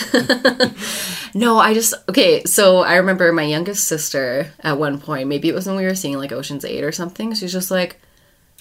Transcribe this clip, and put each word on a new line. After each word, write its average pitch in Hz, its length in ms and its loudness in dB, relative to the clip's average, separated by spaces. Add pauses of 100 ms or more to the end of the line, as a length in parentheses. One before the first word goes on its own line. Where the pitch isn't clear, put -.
(120)
<laughs> 247 1200 -2
No, 226 260 2
I 220 160 4
just, 220 200 0 (140)
okay, 185 360 4
so 185 340 6
I 170 180 4
remember 185 360 4
my 160 120 0
youngest 170 420 -2
sister 147 640 -4 (100)
at 151 180 -2
one 143 220 -2
point, 135 280 -6
maybe 143 200 -2
it 147 60 0
was 185 120 -4
when 190 100 -2
we 190 80 -2
were 190 100 0
seeing, 139 240 -6
like, 139 140 -8
Ocean's 139 320 -8
Eight 131 180 -6
or 147 80 -2
something, 185 440 -8
she's 185 180 -6
just 185 180 -4
like, 180 300 -4 (600)